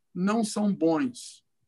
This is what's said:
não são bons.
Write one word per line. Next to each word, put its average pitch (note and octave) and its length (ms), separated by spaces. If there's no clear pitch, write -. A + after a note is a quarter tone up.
não G#3 300
são G#3 300
bons. D3+ 680